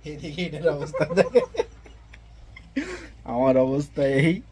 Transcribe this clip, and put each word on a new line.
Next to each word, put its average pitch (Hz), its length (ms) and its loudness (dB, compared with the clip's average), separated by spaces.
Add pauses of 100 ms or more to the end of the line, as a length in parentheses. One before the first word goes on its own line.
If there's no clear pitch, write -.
(120)
এদিকে 147 360 -10
এটার 151 280 -2
অবস্থা 147 280 -4 (140)
দেখো। 508 240 4 (1900)
আমার 131 220 2 (100)
অবস্থা 143 380 -4 (180)
এই। 160 120 4 (180)